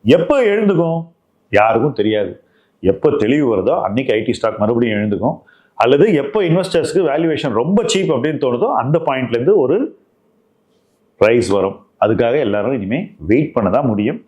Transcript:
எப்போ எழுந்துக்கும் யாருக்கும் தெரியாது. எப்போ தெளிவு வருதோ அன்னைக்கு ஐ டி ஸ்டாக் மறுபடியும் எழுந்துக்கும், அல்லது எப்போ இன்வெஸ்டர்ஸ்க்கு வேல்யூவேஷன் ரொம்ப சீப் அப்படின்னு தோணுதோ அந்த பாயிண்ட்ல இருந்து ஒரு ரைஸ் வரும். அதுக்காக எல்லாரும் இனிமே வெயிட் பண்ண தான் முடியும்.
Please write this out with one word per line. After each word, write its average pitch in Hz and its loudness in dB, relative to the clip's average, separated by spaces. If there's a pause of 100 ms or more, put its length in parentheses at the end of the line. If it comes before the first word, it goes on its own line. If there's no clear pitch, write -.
(180)
எப்போ 269 2 (160)
எழுந்துக்கும் 170 0 (600)
யாருக்கும் 113 2
தெரியாது. 104 0 (580)
எப்போ 147 2 (120)
தெளிவு 135 2
வருதோ 104 0 (100)
அன்னைக்கு 110 -2
ஐ - 0
டி 113 -2
ஸ்டாக் 110 -4
மறுபடியும் 117 0
எழுந்துக்கும், 104 -4 (440)
அல்லது 143 4 (140)
எப்போ 170 -6
இன்வெஸ்டர்ஸ்க்கு 170 0
வேல்யூவேஷன் 147 -2
ரொம்ப 185 0 (100)
சீப் 190 -2
அப்படின்னு 139 -2
தோணுதோ 127 0 (140)
அந்த 139 0 (100)
பாயிண்ட்ல 127 -2
இருந்து 147 2
ஒரு 135 0 (1500)
ரைஸ் 120 2
வரும். 98 -2 (280)
அதுக்காக 117 0 (120)
எல்லாரும் 104 -2
இனிமே 101 -4 (320)
வெயிட் 147 2
பண்ண 107 0
தான் 143 0
முடியும். 110 -2